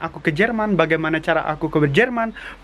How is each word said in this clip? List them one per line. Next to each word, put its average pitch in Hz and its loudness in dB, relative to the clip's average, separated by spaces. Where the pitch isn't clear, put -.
aku 160 -8
ke 156 0
Jerman, 214 0
bagaimana 160 2
cara 156 0
aku 151 -4
ke 147 2
Jerman, 226 0